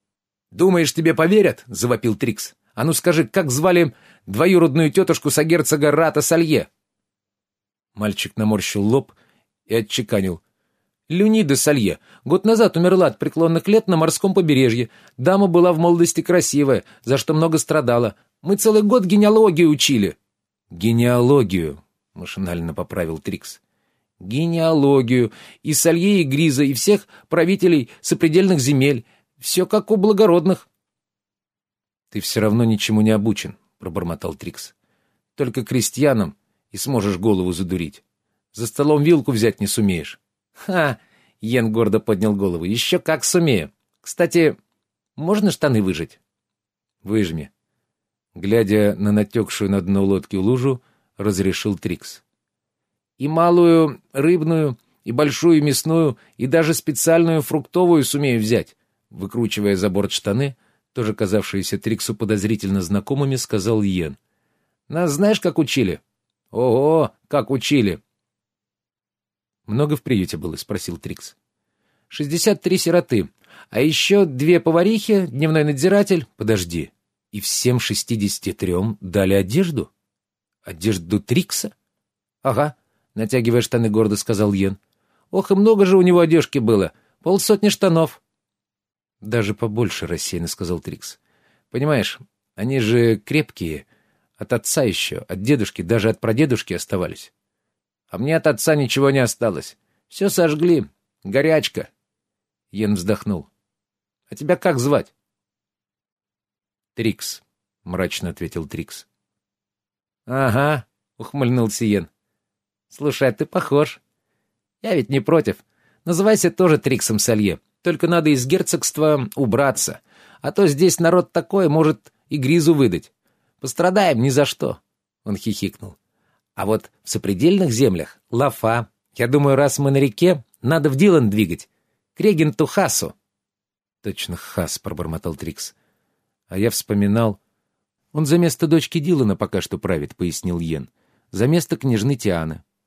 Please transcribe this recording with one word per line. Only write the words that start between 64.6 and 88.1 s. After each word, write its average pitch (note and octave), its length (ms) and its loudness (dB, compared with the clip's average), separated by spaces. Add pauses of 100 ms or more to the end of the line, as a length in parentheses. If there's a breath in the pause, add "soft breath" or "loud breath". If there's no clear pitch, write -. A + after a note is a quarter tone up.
"Нас D#3+ 240 -4
знаешь, G#3 280 0
как - 180 -2
учили?" A2+ 420 -2 (500)
"Ого, B2+ 640 2 (160)
как C3 220 -2
учили!" A#2+ 520 0 (1600)
"Много C#3+ 300 -2
в - 60 -8
приюте G2 340 -2
было?" D#2+ 200 -10
спросил F#2 420 -8
Трикс. - 380 -16 (720)
"Шестьдесят E3 520 -2
три F3 160 0
сироты, E3+ 540 0 (400 soft breath)
а G#2+ 100 -2
ещё F#3 460 2
две D3+ 340 2
поварихи, F#3+ 640 2
дневной D3+ 380 0
надзиратель". F3+ 640 2 (100)
"Подожди, F2+ 540 -2 (400)
и G#2 100 -12
всем B2 400 -2
шестидесяти G2+ 720 -4
трём F#2+ 480 -4
дали F#2+ 320 0
одежду? A2 580 -2 (720)
Одежду F#2 580 -4
Трикса?" - 540 -4 (680)
"Ага", C#3 340 -2 (380)
натягивая A#2 480 0
штаны, A#2 260 0
гордо G#2 280 2
сказал G#2 360 -2
Йен. G2 260 -2 (520)
"Ох, F#3 200 -2
и G3 40 2
много G3+ 320 4
же F#3+ 100 6
у F#3 60 8
него F3+ 180 6
одежки D#3+ 380 2
было, G#2+ 340 2 (300)
полсотни G3+ 480 2
штанов". E3 520 0 (1000)